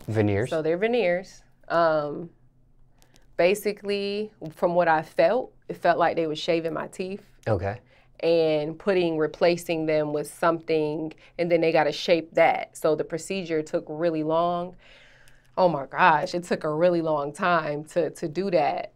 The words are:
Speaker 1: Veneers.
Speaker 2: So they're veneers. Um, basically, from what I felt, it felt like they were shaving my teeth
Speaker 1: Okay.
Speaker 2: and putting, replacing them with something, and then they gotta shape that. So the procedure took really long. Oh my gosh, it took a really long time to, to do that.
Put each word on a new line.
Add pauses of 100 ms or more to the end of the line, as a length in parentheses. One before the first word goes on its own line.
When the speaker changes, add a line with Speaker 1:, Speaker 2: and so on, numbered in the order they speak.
Speaker 1:
Veneers.
Speaker 2:
So
they're
veneers. (260)
Um, (1080)
basically, (200)
from
what
I
felt, (160)
it
felt
like
they
were
shaving
my
teeth (220)
Speaker 1:
Okay. (400)
Speaker 2:
and
putting,
replacing
them
with
something, (260)
and
then
they
gotta
shape
that.
So
the
procedure
took
really
long. (800)
Oh
my
gosh,
it
took
a
really
long
time
to,
to
do
that.